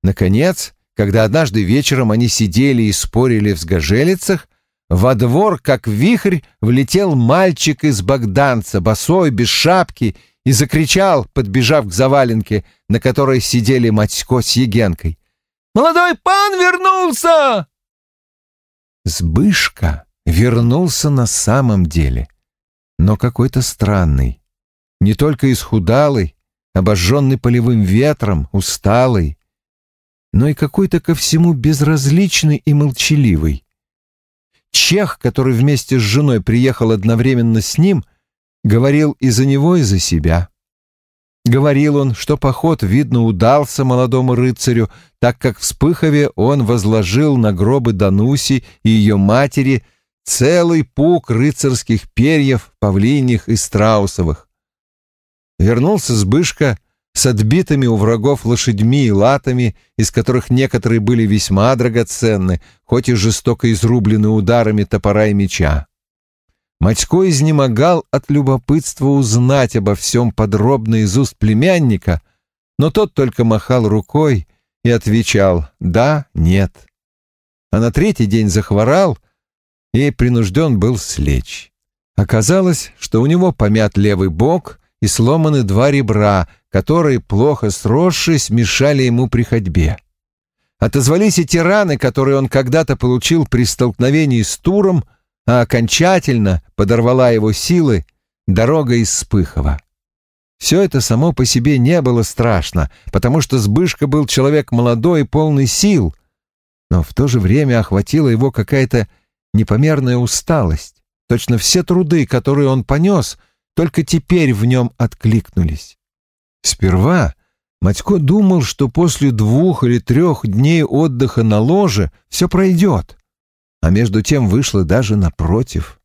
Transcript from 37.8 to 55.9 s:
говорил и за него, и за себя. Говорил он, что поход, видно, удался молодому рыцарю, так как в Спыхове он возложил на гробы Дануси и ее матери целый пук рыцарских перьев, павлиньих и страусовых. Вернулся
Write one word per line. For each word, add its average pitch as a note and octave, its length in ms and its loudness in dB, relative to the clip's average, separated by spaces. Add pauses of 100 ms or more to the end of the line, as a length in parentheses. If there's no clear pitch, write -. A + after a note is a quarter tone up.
говорил C#3 560 2
и C3 100 0
за A#2+ 160 2
него, C#3 300 2
и E3 80 2
за G2 160 2
себя. E2 500 -2 (960)
Говорил C#3+ 520 2
он, C3+ 180 -2
что - 220 -4
поход, D3+ 440 -2
видно, A#2 420 0
удался A#2 600 0
молодому B2+ 500 0
рыцарю, A#2+ 560 0 (300)
так A#2+ 180 0
как A#2+ 220 -4
в - 60 -10
Спыхове D3 680 0
он C3 300 0
возложил A2 720 0
на A2 160 0
гробы A#2 400 0
Дануси G#2+ 720 0 (180)
и A2 80 0
ее G#2+ 280 2
матери B2+ 680 0 (400)
целый E3+ 600 0
пук E3 460 0
рыцарских B2 840 -2
перьев, C3+ 640 0
павлиньих A2+ 720 0
и A2+ 80 2
страусовых. G2+ 920 -2 (1120)
Вернулся B2 560 0